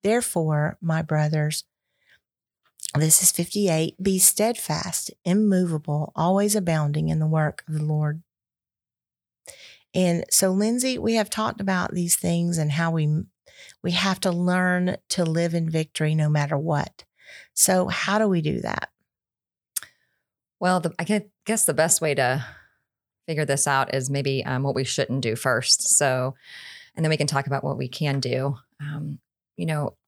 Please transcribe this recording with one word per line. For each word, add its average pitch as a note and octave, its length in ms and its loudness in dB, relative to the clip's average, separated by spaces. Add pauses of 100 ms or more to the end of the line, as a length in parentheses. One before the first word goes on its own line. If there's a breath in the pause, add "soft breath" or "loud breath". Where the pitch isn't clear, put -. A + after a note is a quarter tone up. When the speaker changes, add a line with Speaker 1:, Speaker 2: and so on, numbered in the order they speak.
Speaker 1:
Therefore, D#3+ 760 0
my D#3+ 200 0
brothers," D3+ 640 0 (1300 soft breath)
this D#3 280 4
is - 80 4
fifty-eight, E3+ 720 0
"be F#3+ 160 2
steadfast, - 920 0 (120)
immovable, F3 960 2
always G3 380 2
abounding D#3 520 0
in D#3+ 120 0
the D#3 80 2
work D#3 400 0
of D#3 80 -8
the D3+ 80 -2
Lord." D3+ 380 -2 (1700 loud breath)
And F3 360 2
so, F#3+ 220 2
Lindsay, A#3+ 460 0
we A3+ 180 0
have G#3+ 140 0
talked A3 320 -4
about F#3 320 0
these F3 220 0
things E3+ 420 0
and D3+ 140 0
how E3 200 0
we, D#3 320 0 (580 loud breath)
we F3+ 100 -2
have F#3 300 0
to F#3 100 0
learn F3+ 680 0 (120)
to F3+ 140 0
live E3 320 0
in E3 140 0
victory D#3+ 440 -2
no D#3 160 2
matter D3 280 2
what. D3 480 -4 (480 loud breath)
So F#3 340 2
how - 320 -2
do A3 80 4
we F3 140 2
do D3 200 -2
that? - 280 -6 (1700 loud breath)
Speaker 2:
Well, F3+ 200 2
the, E3 200 -4
I F3 60 -6
gue-, G#3 240 0 (160)
guess A3 200 0
the D#3+ 80 0
best D#3 280 4
way D#3 140 0
to C3 300 0 (840 loud breath)
figure D#3 180 0
this C#3 220 0
out C3+ 260 2
is C3 160 -2
maybe, C#3 360 0
um, C3 180 -2
what C#3 120 0
we C3 80 -2
shouldn't C3+ 380 -2
do A2+ 140 -2
first. - 640 0
So, C3 380 0 (600 loud breath)
and D#3+ 100 -2
then D#3 40 2
we D#3 80 2
can D3 100 2
talk C#3 200 -2
about C3+ 160 -2
what C#3+ 140 -2
we C3 100 -4
can C#3 320 -2
do. C3 380 -2 (240)
Um, D3 380 -8 (380)
you - 80 -6
know D3+ 300 -4 (120)